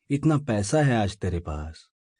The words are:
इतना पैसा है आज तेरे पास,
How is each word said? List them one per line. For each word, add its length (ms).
इतना 280
पैसा 440
है 140
आज 220
तेरे 220
पास, 460